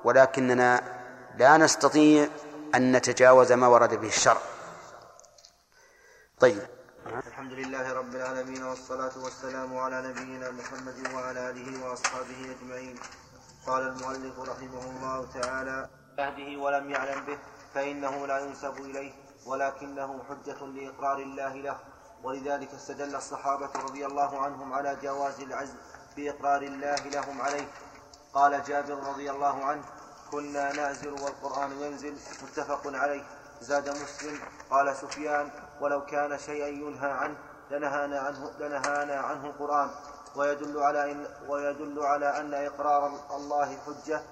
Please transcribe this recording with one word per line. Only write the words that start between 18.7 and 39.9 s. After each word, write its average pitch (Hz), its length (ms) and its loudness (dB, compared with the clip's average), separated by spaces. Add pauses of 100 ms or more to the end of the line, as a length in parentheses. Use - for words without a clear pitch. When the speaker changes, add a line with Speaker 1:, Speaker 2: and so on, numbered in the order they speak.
Speaker 2:
إليه، 139 340 -10 (340)
ولكنه 135 840 -4
حجة 139 380 -12
لإقرار 135 520 -4
الله 135 360 -6
له، 139 220 -6 (460)
ولذلك 135 520 -6
استدل 139 420 -8
الصحابة 139 540 -4 (140)
رضي 139 220 -8
الله 143 320 0
عنهم 135 340 -4
على 139 300 -2
جواز 139 380 -4
العزل 131 340 -8 (420)
بإقرار 143 460 0
الله 139 340 -4
لهم 135 460 -6
عليه. 143 240 -2 (680)
قال 143 280 6
جابر 143 320 -2 (140)
رضي 139 220 -6
الله 139 340 0
عنه: 143 180 -2 (480)
"كنا 143 420 -4
نعزل 143 400 -4
والقرآن 139 680 -4
ينزل"، 147 340 -8 (280)
متفق 139 440 -6
عليه. 139 360 -2 (380)
زاد 143 280 0
مسلم، 147 520 -8 (300)
قال 139 260 4
سفيان: 147 540 -2 (300)
"ولو 143 240 0
كان 143 340 -2
شيئا 147 280 -6
ينهى 143 440 -4
عنه 143 260 -4 (340)
لنهانا 143 500 -2
عنه، 139 300 -6 (100)
لنهانا 143 540 -2
عنه 135 320 -4
القرآن". 143 440 0 (460)